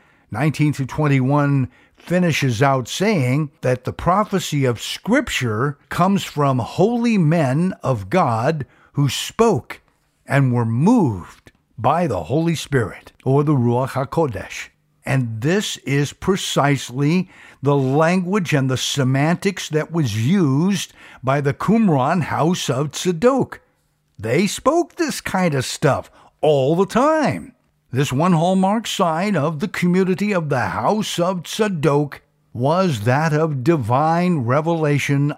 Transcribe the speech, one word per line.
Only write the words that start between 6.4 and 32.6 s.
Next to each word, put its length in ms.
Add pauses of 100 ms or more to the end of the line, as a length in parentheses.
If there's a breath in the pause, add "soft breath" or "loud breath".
holy 580
men 640
of 280
God 560 (280 soft breath)
who 140
spoke 720 (460)
and 260
were 140
moved 880 (240)
by 300
the 160
Holy 320
Spirit, 580 (100)
or 200
the 120
Ruach 360
HaKodesh. 800 (380)
And 340
this 360
is 360
precisely 1160 (320 loud breath)
the 140
language 800
and 180
the 60
semantics 920
that 220
was 340
used 680 (280 loud breath)
by 200
the 120
Qumran 720
house 480
of 200
Tzadok. 680 (580)
They 300
spoke 480
this 260
kind 320
of 100
stuff 460 (320 soft breath)
all 340
the 120
time. 640 (380)
This 200
one 220
hallmark 540
sign 480
of 240
the 80
community 640
of 180
the 200
house 500
of 240
Tzadok 800 (300)
was 500